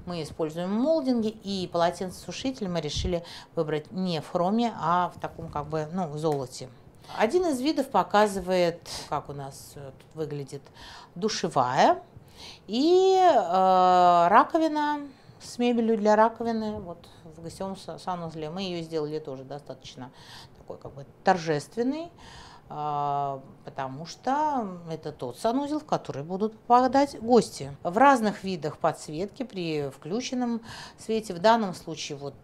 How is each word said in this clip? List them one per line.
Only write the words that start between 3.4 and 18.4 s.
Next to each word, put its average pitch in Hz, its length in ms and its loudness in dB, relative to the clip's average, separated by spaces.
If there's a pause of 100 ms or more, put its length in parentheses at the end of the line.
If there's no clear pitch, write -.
выбрать 151 380 -2
не 180 280 -2
в - 100 -10
хроме, 202 500 0
а 175 340 0
в - 60 -20
таком, 160 300 -10
как 147 180 -8
бы, 156 240 -4
ну, 180 160 -4
в 147 100 -8
золоте. 139 500 -4 (500)
Один 302 280 2
из 269 140 0
видов 285 300 0
показывает, 185 920 2 (300)
как 147 180 -6
у 143 60 -10
нас, 139 420 -14
э, 139 220 -16
тут - 160 -20
выглядит 143 480 -8 (520)
душевая 175 880 2 (640)
и, 359 540 4
э, 185 1080 6
раковина 294 720 4 (400)
с - 180 -18
мебелью 233 400 2
для 214 180 4
раковины. 220 640 0
Вот 170 260 -14 (300)
в 165 60 -20
гостевом 190 320 -10
са-, 165 240 -14
санузле 165 520 -8